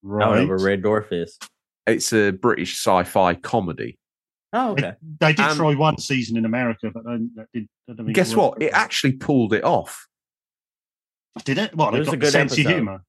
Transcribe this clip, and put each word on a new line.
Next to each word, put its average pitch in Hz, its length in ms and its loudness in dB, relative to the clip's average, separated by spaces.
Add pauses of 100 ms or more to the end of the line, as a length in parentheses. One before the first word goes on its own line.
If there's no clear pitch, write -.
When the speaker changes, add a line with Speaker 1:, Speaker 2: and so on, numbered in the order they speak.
Speaker 1:
I 98 40 -14
don't 104 100 -4
know 107 80 2 (200)
what - 40 -2
Speaker 2:
Right. 95 120 0
Speaker 1:
Red 98 200 0
Dwarf 104 280 0
is. 85 280 -6 (480)
Speaker 3:
It's - 260 0
a 104 200 4
British 92 440 0
sci-fi 92 580 2
comedy. 82 640 -6 (540)
Speaker 1:
Oh, 226 220 -2
Speaker 2:
They, 151 120 0
Speaker 1:
okay. 110 100 -10 (240)
Speaker 2:
they 156 120 4
did 147 140 0
Speaker 3:
Um, 151 100 2
Speaker 2:
try 151 180 2
one 151 240 2
season 117 380 -2
in 113 80 0
America, 113 480 -2
but 113 160 -16
I, 120 80 -6 (200)
that 110 180 -18
did, 110 120 -8 (220)
I 120 60 -14
don't 110 120 -10
think 110 80 -2
Speaker 3:
guess 180 180 2
Speaker 2:
it - 40 0
worked 196 140 4
Speaker 3:
what? - 80 -12
It - 80 -4
Speaker 2:
very 151 60 0
well. 185 80 4
Speaker 3:
actually 147 340 0
pulled 127 400 0
it 104 100 0
off. 123 420 -2 (1400)
Speaker 2:
Did 135 140 0
it? - 160 -4
What, 156 140 2
Speaker 1:
It 104 40 0
Speaker 2:
they 123 80 2
Speaker 1:
was 151 80 0
Speaker 2:
got 139 60 -2
Speaker 1:
a - 40 -4
Speaker 2:
the - 80 -2
Speaker 1:
good - 60 4
Speaker 2:
sense 147 200 2
of 127 80 0
Speaker 1:
episode. 143 140 2
Speaker 2:
humour? 98 340 -4